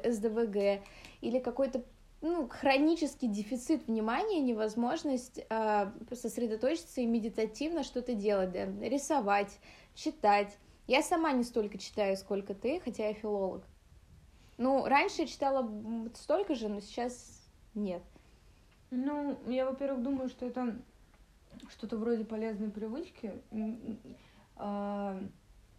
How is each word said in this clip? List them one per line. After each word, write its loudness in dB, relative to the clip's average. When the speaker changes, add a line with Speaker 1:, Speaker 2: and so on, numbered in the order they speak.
Speaker 1:
С 2
Д 0
В 2
Г 2
или 0
какой-то, 0
ну, 0
хронический 2
дефицит -2
внимания, 2
невозможность, 0
а, 2
сосредоточиться -2
и 2
медитативно 0
что-то -4
делать, 2
да, -2
рисовать, 2
читать. 4
Я 6
сама 4
не 4
столько -2
читаю, 0
сколько -4
ты, -2
хотя -4
я 0
филолог. -2
Ну, 4
раньше 4
я 0
читала, 0
м, -4
столько 0
же, -4
но -4
сейчас -8
нет. -4
Speaker 2:
Ну, -2
я, 0
во-первых, -2
думаю, -2
что -8
это -2
что-то -8
вроде 0
полезной -4
привычки. -8
М, -4
м, -8
а, -4